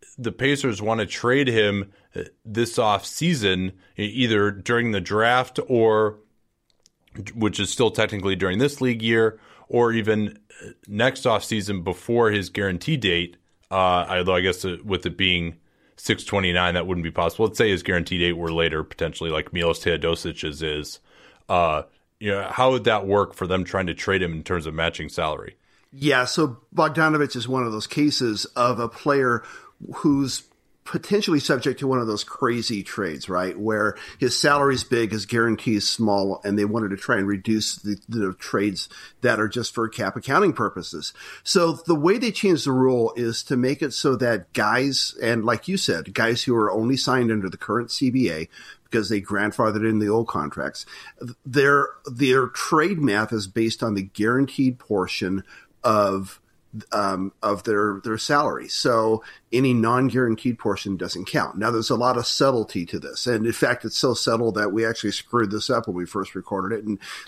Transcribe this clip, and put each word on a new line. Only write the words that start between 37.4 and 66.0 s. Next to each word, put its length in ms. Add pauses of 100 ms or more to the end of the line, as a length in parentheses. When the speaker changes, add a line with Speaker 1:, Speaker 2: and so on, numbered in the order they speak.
Speaker 2:
the, 220 (100)
the 300
trades 500 (320)
that 180
are 100
just 260
for 140
cap 280
accounting 380
purposes. 580 (320)
So 280
the 220
way 220
they 140
changed 340
the 80
rule 420
is 300
to 140
make 240
it 100
so 240
that 380
guys, 680
and 220
like 240
you 80
said, 380
guys 300
who 120
are 160
only 240
signed 340
under 200
the 80
current 320
C 200
B 200
A 180 (360)
because 240
they 120
grandfathered 680
in 100
the 100
old 200
contracts, 580 (580)
their, 440 (180)
their 400
trade 520
math 340
is 160
based 340
on 120
the 100
guaranteed 720
portion 640 (400)
of, 580 (520)
um, 400 (100)
of 220
their, 400
their 120
salary. 520
So 560 (280)
any 220
non-guaranteed 840
portion 360
doesn't 300
count. 320
Now, 140
there's 180
a 60
lot 200
of 120
subtlety 580
to 140
this. 260
And 180
in 80
fact, 320
it's 120
so 180
subtle 380
that 200
we 140
actually 260
screwed 380
this 180
up 200
when 80
we 100